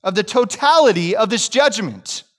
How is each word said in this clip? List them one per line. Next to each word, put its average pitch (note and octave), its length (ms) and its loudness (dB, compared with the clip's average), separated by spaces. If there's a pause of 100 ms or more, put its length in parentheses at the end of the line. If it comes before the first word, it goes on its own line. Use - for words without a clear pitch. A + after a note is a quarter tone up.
of F#3+ 120 -4
the G#3 80 0
totality B3 920 2
of A3 140 0
this A3+ 220 -4
judgment. A3 720 -2 (160)